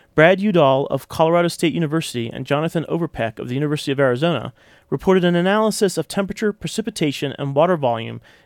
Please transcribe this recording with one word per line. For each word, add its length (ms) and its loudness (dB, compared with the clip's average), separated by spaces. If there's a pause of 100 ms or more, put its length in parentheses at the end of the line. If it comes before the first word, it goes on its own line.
(140)
Brad 260 6
Udall 460 4
of 240 -6
Colorado 380 2
State 260 -2
University 560 -4
and 160 -8
Jonathan 420 -2
Overpeck 500 -4
of 100 -8
the 60 -4
University 380 -2
of 80 -2
Arizona 540 0 (340)
reported 360 2
an 120 4
analysis 600 2
of 100 -4
temperature, 460 -4
precipitation, 840 -4
and 160 -4
water 220 2
volume 460 -4 (240)